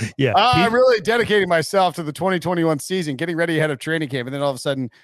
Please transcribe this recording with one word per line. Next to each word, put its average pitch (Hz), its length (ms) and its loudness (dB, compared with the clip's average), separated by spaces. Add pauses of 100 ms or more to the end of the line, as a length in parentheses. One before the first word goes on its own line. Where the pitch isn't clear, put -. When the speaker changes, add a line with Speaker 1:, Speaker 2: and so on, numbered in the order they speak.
(180)
Speaker 1:
Yeah, 131 160 2
Speaker 2:
Uh, 240 220 4
Speaker 1:
he 247 80 4
Speaker 2:
I'm 226 100 2
really 247 280 4
dedicating 208 480 0
myself 175 460 2
to 175 80 -6
the 147 100 -6
twenty 180 260 -2
twenty-one 165 400 0
season, 165 360 -4
getting 165 200 -4
ready 170 220 0
ahead 156 120 2
of 139 100 -4
training 156 300 -4
camp, 123 180 -4
and 131 60 -8
then 143 80 -6
all 143 80 0
of 135 60 -2
a 123 40 -12
sudden 135 300 -4 (140)